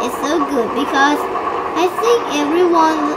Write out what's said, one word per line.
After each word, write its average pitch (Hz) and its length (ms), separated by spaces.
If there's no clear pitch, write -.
it's 247 160
so 302 160
good 226 240
because 285 400
I - 800
think 466 240
everyone 320 640